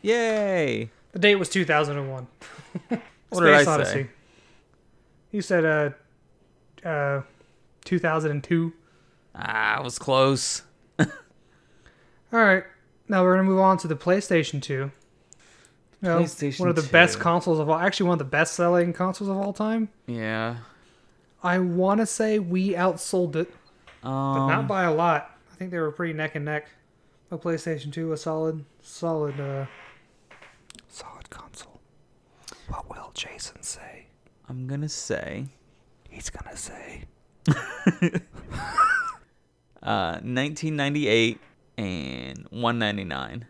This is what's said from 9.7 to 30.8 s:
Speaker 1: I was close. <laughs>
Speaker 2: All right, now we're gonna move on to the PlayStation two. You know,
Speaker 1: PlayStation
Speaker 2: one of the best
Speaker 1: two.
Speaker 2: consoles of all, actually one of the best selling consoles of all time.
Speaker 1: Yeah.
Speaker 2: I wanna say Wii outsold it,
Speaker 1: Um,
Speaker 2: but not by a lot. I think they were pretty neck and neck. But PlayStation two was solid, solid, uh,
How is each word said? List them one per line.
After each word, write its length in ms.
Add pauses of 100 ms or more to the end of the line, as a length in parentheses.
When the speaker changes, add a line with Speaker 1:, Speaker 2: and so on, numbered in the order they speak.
Speaker 1:
I 40
was 180
close. 600 (180)
<laughs> 180
Speaker 2:
All 80 (1300)
right, 320 (440)
now 140
we're 140
gonna 120
move 120
on 180
to 100
the 60
PlayStation 680
two. 300 (1120)
You 60
know, 120
Speaker 1:
PlayStation 400
Speaker 2:
one 100
of 60
the 140
best 280
Speaker 1:
two. 40
Speaker 2:
consoles 380
of 100
all, 80
actually 300
one 60
of 40
the 60
best 300
selling 380
consoles 380
of 60
all 160
time. 380 (180)
Speaker 1:
Yeah. 480 (880)
Speaker 2:
I 160
wanna 460
say 340
Wii 360
outsold 600
it, 180 (480)
Speaker 1:
Um, 320
Speaker 2:
but 140
not 180
by 160
a 100
lot. 460 (140)
I 20
think 160
they 80
were 140
pretty 220
neck 200
and 100
neck. 220 (640)
But 120
PlayStation 500
two 160
was 140
solid, 420 (180)
solid, 580
uh, 260 (1200)